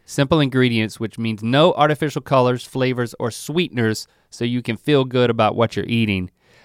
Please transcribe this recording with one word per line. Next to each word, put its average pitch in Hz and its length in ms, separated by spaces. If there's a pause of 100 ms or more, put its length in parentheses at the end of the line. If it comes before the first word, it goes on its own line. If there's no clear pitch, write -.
simple 147 360
ingredients, 123 600
which 110 180
means 113 240
no 139 320
artificial 151 460
colors, 123 460
flavors, 127 520
or 120 120
sweeteners, 127 760 (220)
so - 160
you 120 160
can 117 160
feel 135 300
good 123 240
about 113 260
what 113 180
you're - 120
eating. 104 440 (340)